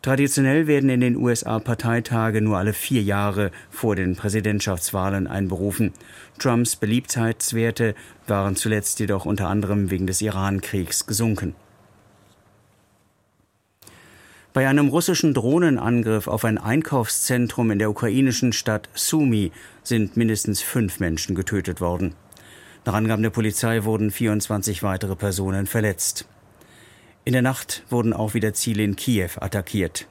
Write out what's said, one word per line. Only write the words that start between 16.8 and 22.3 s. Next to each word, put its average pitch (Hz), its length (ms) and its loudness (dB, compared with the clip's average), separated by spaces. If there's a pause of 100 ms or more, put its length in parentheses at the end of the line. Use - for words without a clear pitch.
in 101 60 0
der 107 120 2
ukrainischen 120 640 0
Stadt - 400 -2
Sumy 117 580 2 (300)
sind 107 340 0
mindestens 110 460 0
fünf 110 360 -2
Menschen 87 360 -2
getötet 92 480 -4
worden. 87 320 -2 (720)